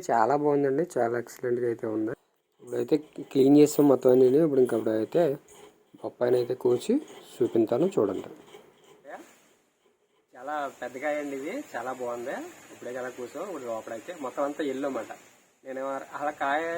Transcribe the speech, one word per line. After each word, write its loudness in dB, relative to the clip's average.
చాలా 4
బాగుందండి. 2
చాలా 0
ఎక్సలెంట్‌గా -4
అయితే -6
ఉంది. -2
ఇప్పుడైతే -2
క్లీన్ 8
చేసాం 6
మొత్తం 4
అన్నీ. 8
ఇప్పుడు 4
ఇంకా 0
అప్పుడైతే 0
బొప్పాయిని 0
అయితే -4
కోసి 2
చూపించాను, 2
చూడండి. -2
చాలా -10
పెద్ద -10
కాయ -2
అండి -8
ఇది, -8
చాలా -6
బాగుంది. -8
ఇప్పుడే -14
కదా -8
కోసాం. -10
ఇప్పుడు -12
లోపలైతే -12
మొత్తం -6
అంతా -6
ఎల్లో -4
అన్నమాట. -8
నేను -10
అలా -4
కాయ, 0